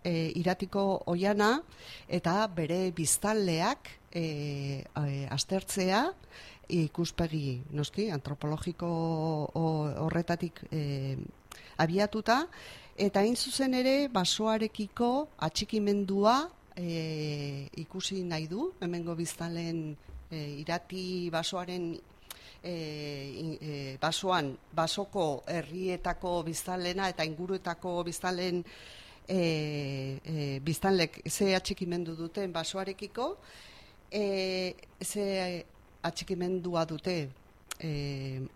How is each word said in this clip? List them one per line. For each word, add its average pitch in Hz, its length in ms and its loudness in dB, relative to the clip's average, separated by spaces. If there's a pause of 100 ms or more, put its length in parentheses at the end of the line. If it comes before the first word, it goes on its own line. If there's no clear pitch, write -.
eh, 165 320 2
Iratiko 190 720 2
oiana 208 560 4 (460)
eta 180 400 2
bere 175 440 0
biztanleak, 185 1000 2 (220)
eh, 143 720 -2 (120)
eh, 139 340 0
aztertzea, 190 760 2 (680)
ikuspegi, 156 920 0 (100)
noski, 147 380 0
antropologiko 151 760 -4 (680)
o-, 156 380 2 (140)
horretatik, 170 680 0
eh, 139 460 -2 (600)
abiatuta, 208 680 4 (480)
eta 202 240 4
hain 226 160 4
zuzen 262 380 0
ere 269 340 4
basoarekiko 220 1200 2 (100)
atxikimendua, 202 1120 4 (260)
eh, 151 1000 -2
ikusi 185 480 -4
nahi 160 240 -2
du, 247 320 -2
hemengo 170 360 -2
biztanleen, 165 840 -4 (340)
eh, 147 320 -6
Irati 175 680 -2
basoaren 175 680 -2 (640)
e, 175 100 -6 (640)
in-, 160 240 -4
e, 139 420 -6
basoan, 165 520 2 (180)
basoko 160 760 0
herrietako 175 960 -2
biztanlena 180 640 0
eta 170 160 0
inguruetako 175 800 -2
biztanleen, 175 600 0 (640)
e, 185 140 2 (840)
e, 143 360 -2
biztanlek 165 680 2
ze 190 280 4
atxikimendu 175 600 -2
duten 165 380 -4
basoarekiko, 196 840 -4 (760)
e, 185 640 0 (240)
ze 190 680 -2 (360)
atxikimendua 175 840 0
dute, 160 440 -2 (500)
e, 139 600 -4 (140)